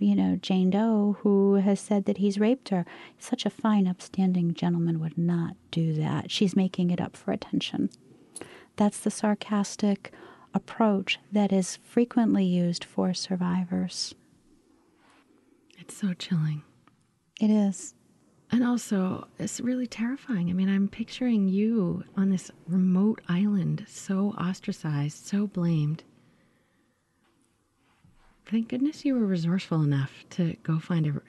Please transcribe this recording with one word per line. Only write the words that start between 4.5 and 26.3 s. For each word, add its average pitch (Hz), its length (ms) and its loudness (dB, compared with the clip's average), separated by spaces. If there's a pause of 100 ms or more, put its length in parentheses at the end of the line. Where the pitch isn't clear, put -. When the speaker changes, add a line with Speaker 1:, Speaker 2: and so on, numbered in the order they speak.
Speaker 1:
gentleman 170 440 0
would 160 200 -6
not 170 360 0 (160)
do 160 220 0
that. 151 400 -2
She's 190 240 0
making 185 340 0
it 175 100 0
up - 160 -6
for - 140 -8
attention. - 600 -4 (840)
That's 208 240 0
the 208 140 -4
sarcastic 208 1000 -2 (400)
approach - 680 0 (100)
that 202 220 2
is 190 320 0
frequently 220 600 2
used 175 380 0
for 185 320 -2
survivors. 180 1000 -4 (1600)
Speaker 2:
It's - 160 -20
so 190 160 -2
chilling. 156 520 -2 (760)
Speaker 1:
It 214 100 4
is. 208 440 0 (560)
Speaker 2:
And 240 140 2
also, 214 640 -2 (100)
it's - 220 -6
really 254 260 -2
terrifying. 226 640 -4
I - 20 -2
mean, 185 160 0
I'm 196 200 2
picturing 226 600 0
you 196 540 2 (140)
on 196 140 2
this 185 200 -2 (160)
remote 185 640 2
island, 180 600 0
so 196 500 -2
ostracized, 156 880 -4
so 202 200 0
blamed. 165 560 0 (2500)